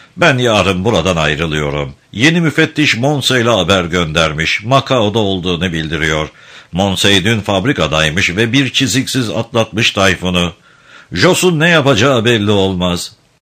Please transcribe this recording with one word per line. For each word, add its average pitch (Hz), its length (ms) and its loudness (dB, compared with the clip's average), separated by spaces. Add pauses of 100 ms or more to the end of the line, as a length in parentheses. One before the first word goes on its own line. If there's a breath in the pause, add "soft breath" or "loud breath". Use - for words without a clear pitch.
(160 loud breath)
"Ben 139 220 2
yarın 98 460 2
buradan 92 320 2
ayrılıyorum. 76 760 -2 (180)
Yeni 160 280 2
müfettiş 151 560 0
Monse 131 440 0
ile 117 100 2
haber 95 340 2
göndermiş. 80 800 -2
Macao'da 117 540 0
olduğunu 92 540 -2
bildiriyor. 78 560 -2 (440 loud breath)
Monse 95 520 2
dün 110 160 0
fabrikadaymış 90 960 0
ve 113 160 0
bir 131 200 0
çiziksiz 127 580 -2
atlatmış 107 600 -2
tayfunu. 90 640 0 (600 loud breath)
Jos'un 165 480 2
ne 165 80 2
yapacağı 135 560 2
belli 110 260 2
olmaz." 90 600 0 (380)